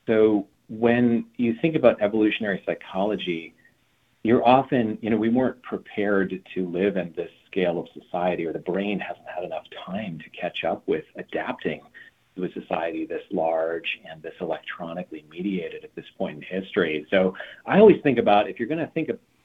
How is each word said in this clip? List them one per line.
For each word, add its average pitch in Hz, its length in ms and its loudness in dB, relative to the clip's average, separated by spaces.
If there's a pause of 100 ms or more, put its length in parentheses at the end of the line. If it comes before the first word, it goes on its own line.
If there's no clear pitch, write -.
So 110 400 6 (200)
when 117 580 4 (120)
you 117 240 0
think 160 140 2
about 123 260 6
evolutionary 107 640 2
psychology, 92 880 -4 (720)
you're 117 240 4
often, 123 540 4
you 110 80 -2
know, 113 80 4
we 113 120 2
weren't 127 320 0
prepared 98 840 -2 (100)
to 92 140 -2
live 92 300 0
in 87 180 -4
this 85 160 -8 (160)
scale 87 320 0
of 82 140 -8
society, 87 520 -4
or 78 80 -4
the 78 60 -8
brain 95 400 -4
hasn't - 280 -12
had 87 160 -10
enough - 220 -8 (200)
time 92 340 -8
to - 100 -20
catch - 340 -8
up - 240 -4
with 82 180 -2 (100)
adapting - 640 -6 (540)
to 92 100 -6
a - 60 -6
society 82 540 -6
this 82 260 -8
large 82 680 -2 (100)
and 78 120 -18
this 80 200 -14
electronically 82 880 -10
mediated 87 540 -6
at - 120 -20
this 80 100 -12 (120)
point 80 200 -6
in 90 240 -8
history. 80 480 -2
So 95 260 2 (300)
I 147 140 4
always 208 220 8
think 135 160 2
about, 104 320 4
if 98 100 -10
you're 113 80 -4
gonna 156 260 -4
think 156 160 -4
of, - 100 -6 (260)